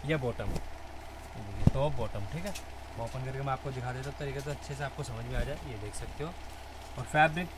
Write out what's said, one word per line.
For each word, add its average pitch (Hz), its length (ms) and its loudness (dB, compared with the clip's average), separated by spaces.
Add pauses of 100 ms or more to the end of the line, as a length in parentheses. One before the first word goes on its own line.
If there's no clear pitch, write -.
ये 156 100 4
bottom, 120 280 0
ये - 960 -6
देखिए - 320 8
top 143 180 6
bottom। 107 400 0
ठीक 175 140 -2
है, 196 80 -4 (460)
ओपन 120 240 -4
करके 131 180 -4
मैं 139 100 0
आपको 135 180 -2
दिखा 123 220 -2
देता 131 180 -4
हूँ - 80 -10
तरीके 143 220 -2
से, 143 100 -4
अच्छे 143 240 -6
से 143 100 -2
आपको 139 180 -4
समझ 113 220 -4
में 123 120 -2
आ 123 60 4
जाए। - 160 0 (100)
ये 113 100 -6
देख 101 160 -6
सकते 117 300 -4
हो, - 60 -4 (680)
और 123 60 -4
fabric 160 540 6